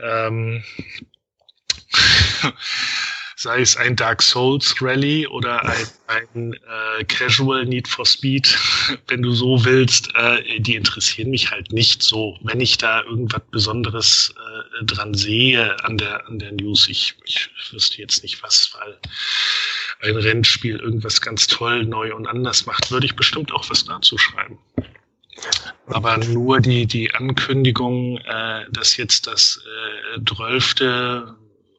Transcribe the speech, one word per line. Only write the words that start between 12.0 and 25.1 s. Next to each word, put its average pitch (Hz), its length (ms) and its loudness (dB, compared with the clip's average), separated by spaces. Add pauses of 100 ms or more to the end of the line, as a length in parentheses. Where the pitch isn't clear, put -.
so. 107 400 2
Wenn 113 180 -2
ich 123 180 2
da 113 260 0
irgendwas 113 380 -4 (100)
Besonderes, 110 840 2
äh, 110 480 -12
dran 104 280 -4
sehe 110 680 2
an 110 140 -4
der, 104 300 -4
an 113 120 -10
der 101 140 -10
News, 104 360 2
ich, - 260 -4 (100)
ich - 240 -4 (220)
wüsste 104 300 -2
jetzt - 220 -2
nicht - 180 -10
was, - 380 2
weil 104 200 -14 (1000)
ein 107 140 0
Rennspiel 110 600 2
irgendwas 113 440 -2
ganz 113 260 0
toll, 117 380 0
neu 110 300 -4
und 113 120 -8
anders 120 380 0
macht, - 260 -2
würde 139 140 2
ich - 100 -2
bestimmt - 360 0
auch - 180 -6
was - 160 0
dazu 95 320 0
schreiben. - 420 -2 (1300)